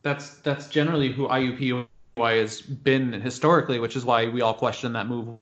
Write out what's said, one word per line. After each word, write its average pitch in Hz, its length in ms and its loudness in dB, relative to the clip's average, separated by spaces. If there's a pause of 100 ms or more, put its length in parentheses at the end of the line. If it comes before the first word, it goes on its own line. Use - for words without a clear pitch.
that's, - 360 -6
that's 147 280 -4
generally 151 460 2
who 127 160 -2
I 131 100 2
U 127 140 0
P 131 140 -4
U 123 200 -2 (300)
I 113 160 2
has 110 280 0
been 131 520 2
historically, 127 680 2
which 117 160 -4
is 127 100 -4
why 117 240 2
we 120 120 -2
all 113 140 2
questioned 117 420 -4
that 107 100 -4
move 117 360 -6